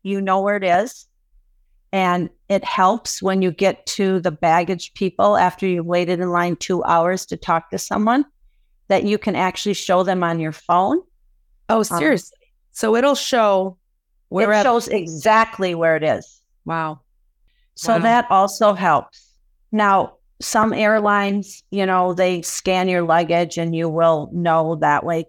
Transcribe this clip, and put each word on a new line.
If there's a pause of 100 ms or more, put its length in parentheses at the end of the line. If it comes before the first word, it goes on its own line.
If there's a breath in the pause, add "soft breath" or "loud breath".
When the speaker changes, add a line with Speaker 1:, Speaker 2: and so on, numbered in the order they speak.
Speaker 1:
you
know
where
it
is. (840)
And (200)
it
helps
when
you
get
to
the
baggage
people
after
you've
waited
in
line
two
hours
to
talk
to
someone (640)
that
you
can
actually
show
them
on
your
phone. (680)
Speaker 2:
Oh,
Speaker 1:
Um,
Speaker 2:
seriously? (360)
So
it'll
show (520)
Speaker 1:
it
Speaker 2:
wherever.
Speaker 1:
shows
exactly
where
it
is. (240)
Speaker 2:
Wow. (720)
Speaker 1:
So
Speaker 2:
Wow.
Speaker 1:
that
also
helps. (400)
Now, (260)
some
airlines,
you
know,
they
scan
your
luggage
and
you
will
know
that
way